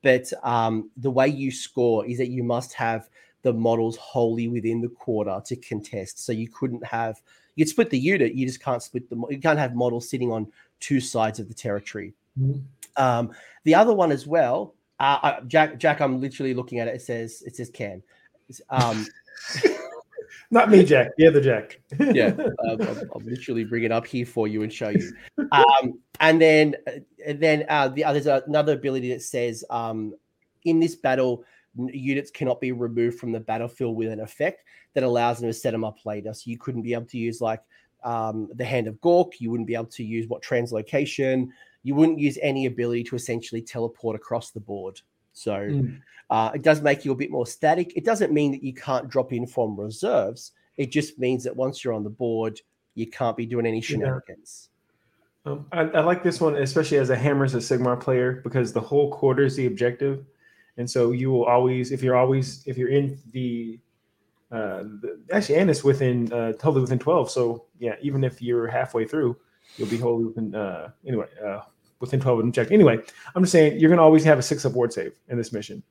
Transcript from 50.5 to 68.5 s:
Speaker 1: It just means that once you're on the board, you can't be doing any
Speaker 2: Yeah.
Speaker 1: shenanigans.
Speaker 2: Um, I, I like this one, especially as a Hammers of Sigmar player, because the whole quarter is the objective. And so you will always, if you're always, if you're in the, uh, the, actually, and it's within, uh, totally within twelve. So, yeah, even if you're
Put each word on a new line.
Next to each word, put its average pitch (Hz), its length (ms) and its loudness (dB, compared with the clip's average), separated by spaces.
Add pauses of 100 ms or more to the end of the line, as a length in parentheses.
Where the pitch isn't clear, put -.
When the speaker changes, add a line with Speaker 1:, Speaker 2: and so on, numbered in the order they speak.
Speaker 1:
It 135 140 -4
just 151 260 -4
means 127 260 -2
that 120 120 -8
once 131 280 -6
you're 120 100 -2
on 107 100 -4
the 104 80 -8
board, 113 500 -4 (320)
you 113 140 -6
can't 117 280 -4
be 117 120 -6
doing 117 180 -2
any 113 120 0
Speaker 2:
Yeah. 113 60 -6
Speaker 1:
shenanigans. - 840 -8 (760)
Speaker 2:
Um, 147 260 -10
I, 170 100 0
I 156 200 2
like 175 220 2
this 175 160 0
one, 156 160 2
especially 143 440 2
as 127 100 2
a 131 60 4
Hammers 135 400 2
of 117 80 -2
Sigmar 123 360 0
player, 127 440 0
because 120 300 -2
the 117 60 0
whole 143 320 0
quarter 139 320 2
is 135 120 2
the 135 100 -2
objective. 123 580 -2 (540)
And 120 120 -6
so 120 240 2
you 131 180 -2
will 120 140 2
always, 127 460 2
if 131 120 -6
you're 127 120 2
always, 131 520 0
if 127 100 -8
you're 123 120 -2
in 139 280 0 (140)
the, 117 480 -8 (720)
uh, 98 320 -6 (180)
the, 110 180 -12 (120)
actually, 196 260 2
and 190 120 4
it's 139 140 0
within, 127 480 2
uh, 113 220 -2
totally 135 280 2
within 127 180 0
twelve. 151 320 2
So, 117 340 -2 (140)
yeah, 117 220 -4
even 139 220 -2
if 123 180 -4
you're 120 260 -2